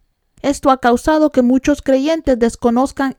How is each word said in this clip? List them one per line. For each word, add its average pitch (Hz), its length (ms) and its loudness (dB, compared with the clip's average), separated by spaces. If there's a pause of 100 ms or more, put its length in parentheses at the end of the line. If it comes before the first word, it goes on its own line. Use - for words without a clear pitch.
(420)
Esto 277 300 0
ha 262 80 0
causado 294 520 0
que 254 120 0
muchos 262 400 0
creyentes 269 560 0
desconozcan 247 800 -2